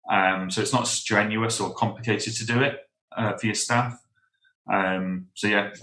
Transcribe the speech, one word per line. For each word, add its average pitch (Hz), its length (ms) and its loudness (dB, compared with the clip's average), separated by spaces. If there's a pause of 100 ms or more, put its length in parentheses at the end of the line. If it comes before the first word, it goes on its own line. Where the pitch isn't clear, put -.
(120)
Um, 92 400 2
so 110 100 -2
it's 101 120 0
not 117 140 2
strenuous 107 720 0
or 87 120 -2
complicated 113 600 -2
to 113 100 -4
do 120 160 2
it, 139 200 0 (340)
uh, 107 220 -2
for - 80 -6
your 104 100 2
staff. 123 420 0 (720)
Um, 92 640 0
so - 140 -4
yeah, 101 240 2 (120)